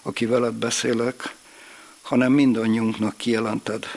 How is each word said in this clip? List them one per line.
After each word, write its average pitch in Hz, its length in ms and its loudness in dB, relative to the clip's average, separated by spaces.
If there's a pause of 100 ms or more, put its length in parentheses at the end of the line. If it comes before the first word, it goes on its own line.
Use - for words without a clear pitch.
aki 98 240 -4
veled 120 280 2
beszélek, 117 800 -4 (640)
hanem 127 300 2
mindannyiunknak 113 840 2
kijelented. 113 800 -2